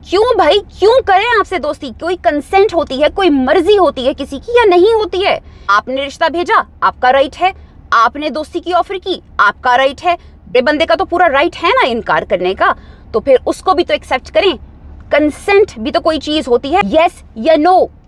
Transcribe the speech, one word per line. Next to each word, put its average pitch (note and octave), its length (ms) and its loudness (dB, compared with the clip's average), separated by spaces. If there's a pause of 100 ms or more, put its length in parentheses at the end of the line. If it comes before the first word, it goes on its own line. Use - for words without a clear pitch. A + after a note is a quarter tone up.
क्यों A4 280 2
भाई, F#4 220 2 (200)
क्यों A4+ 220 4
करें G#4 380 0
आपसे F4+ 200 -4
दोस्ती? D4 320 -8
कोई E4+ 240 -6
consent F4 580 0
होती C#4+ 240 -4
है, D4 120 2
कोई F#4+ 200 0
मर्जी D#4 460 2
होती C#4+ 300 0
है D4 80 0
किसी C4 260 -10
की A#4+ 200 -4
या A#4 60 4
नहीं F#4 280 4
होती G4 280 -2
है? F#4 180 0 (300)
आपने B3+ 340 0
रिश्ता D#4 260 -4
भेजा, E4+ 360 -2 (180)
आपका A3 260 0
right C#4 260 2
है, F#4 180 -2 (400)
आपने B3 360 0
दोस्ती D4+ 300 -8
की F4 140 -6
offer F4+ 240 -2
की, F4+ 240 -8 (180)
आपका G#3 360 0
right C4+ 260 0
है। F4 160 -2 (320)
बे B3+ 120 2
बंदे D4+ 240 0
का E4 100 0
तो F4 100 -4
पूरा F4 220 0
right C#4+ 280 0
है E4+ 140 -2
ना B4 180 2
इनकार G3 380 -2
करने F#3 280 -4
का, E4+ 220 -2 (380)
तो A3 60 -2
फिर C4 280 2
उसको - 260 -2
भी F4 100 0
तो D#4 100 -2
accept - 360 -6
करें। D#4+ 280 0 (540)
consent D4+ 680 0
भी A#3 120 -6
तो E4+ 80 -2
कोई D#4+ 200 -2
चीज़ D4+ 300 -4
होती B3 200 -2
है, F#4 160 0
यस D#4 380 0 (140)
या D4+ 180 2
नो D#4+ 340 2 (180)